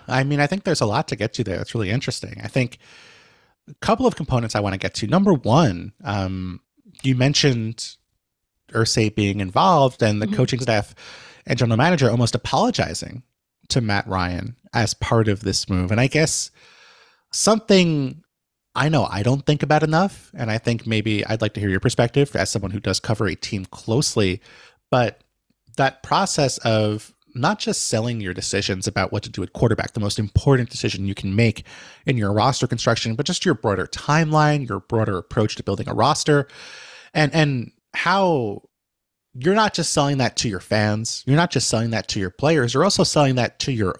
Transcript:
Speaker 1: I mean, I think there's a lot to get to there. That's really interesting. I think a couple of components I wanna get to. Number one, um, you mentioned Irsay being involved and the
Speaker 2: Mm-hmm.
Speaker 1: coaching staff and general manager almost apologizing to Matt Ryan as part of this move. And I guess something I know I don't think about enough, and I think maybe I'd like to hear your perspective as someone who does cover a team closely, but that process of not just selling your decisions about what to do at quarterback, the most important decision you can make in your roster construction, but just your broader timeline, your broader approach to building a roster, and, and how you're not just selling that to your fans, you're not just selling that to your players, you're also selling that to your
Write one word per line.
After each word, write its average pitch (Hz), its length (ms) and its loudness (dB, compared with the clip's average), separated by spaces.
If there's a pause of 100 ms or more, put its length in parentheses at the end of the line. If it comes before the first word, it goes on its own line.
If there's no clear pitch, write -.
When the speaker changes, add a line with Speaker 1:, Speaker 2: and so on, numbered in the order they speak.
Speaker 1:
I 127 160 0
mean, 143 160 0
I 147 80 4
think 196 160 -2
there's 170 180 0
a 123 60 2
lot 113 220 -2
to 123 80 -4
get 110 180 -2
to 120 100 -2
there. 90 120 -4
That's - 180 -8
really 104 160 -2
interesting. - 520 -6
I 110 40 -10
think 123 320 -2 (880)
a 151 120 -20
couple 226 260 2
of 196 80 4
components 120 400 -2
I 107 60 2
wanna 95 180 -2
get - 160 -4
to. 107 140 -6
Number 190 260 4
one, 104 580 2 (120)
um, 95 560 -4 (420)
you 131 140 2
mentioned 123 800 0 (760)
Irsay 110 420 2
being 101 260 0
involved 139 600 2
and 104 200 2
the 110 40 -2
Speaker 2:
Mm-hmm. 202 100 -2
Speaker 1:
coaching 127 240 0
staff 107 340 -2 (520)
and - 120 -2
general 117 180 2
manager 139 320 2
almost 117 280 0
apologizing - 880 -2 (460)
to 131 100 2
Matt 104 260 -2
Ryan 95 500 -4 (160)
as 113 220 0
part 113 320 2
of 101 140 -2
this - 280 -4
move. 90 220 0
And 107 100 0
I 135 60 4
guess - 440 0 (840)
something 170 880 2 (520)
I 139 140 0
know 135 220 2
I 101 120 -4
don't 135 220 0
think 147 180 0
about 151 200 2
enough, 160 520 0
and 117 160 -6
I 107 60 0
think 117 300 -2
maybe 107 400 0
I'd 110 160 -2
like 107 120 -2
to 95 60 -8
hear 101 80 -2
your 95 120 0
perspective 127 540 0
as - 160 0
someone 98 200 -6
who 101 100 -8
does 95 200 -2
cover 110 260 -2
a 85 80 -2
team 95 320 -8
closely, 110 760 -2 (500)
but 123 300 0 (560)
that 135 260 -2
process 156 560 0
of 107 540 -2 (220)
not 165 240 0
just - 300 -4
selling 117 320 -2
your 92 140 -6
decisions 98 520 -4
about - 260 -2
what 107 120 -4
to - 60 -14
do 98 120 -8
at 87 100 -8
quarterback, - 400 0
the 113 80 -6
most 104 180 -2
important 123 520 2
decision 101 360 -4
you 98 80 -4
can 95 220 -6
make 113 280 2 (420)
in 131 100 0
your 101 160 0
roster 120 340 2
construction, 117 480 0
but 139 120 -4
just - 180 -4
your 165 100 4
broader 98 320 0
timeline, 151 800 2
your 98 140 -4
broader 107 380 -2
approach - 380 -2
to - 60 -12
building 101 260 -4
a - 60 -6
roster, 143 520 4 (680)
and, 151 220 2
and 143 380 2 (220)
how 170 680 0 (720)
you're 147 200 0
not 214 180 2
just - 200 -4
selling 143 260 2
that 120 180 0
to - 120 -2
your 92 120 -4
fans, 107 680 -2
you're 135 100 4
not 175 140 2
just - 180 0
selling 117 220 0
that 107 180 -4
to 107 120 -4
your 92 100 -2
players, 135 420 0
you're 139 120 2
also 196 200 2
selling 135 300 4
that 120 240 -2
to - 140 -4
your 104 280 0